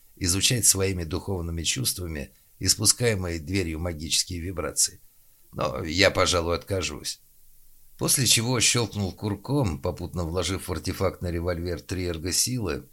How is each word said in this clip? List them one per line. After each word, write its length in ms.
изучать 480
своими 380
духовными 600
чувствами 680
испускаемые 800
дверью 400
магические 600
вибрации. 600
"Но 320
я, 280
пожалуй, 460
откажусь". 640
После 280
чего 340
щелкнул 520
курком, 680
попутно 440
вложив 440
в 40
артефактный 600
револьвер 480
три 240
эргосилы 880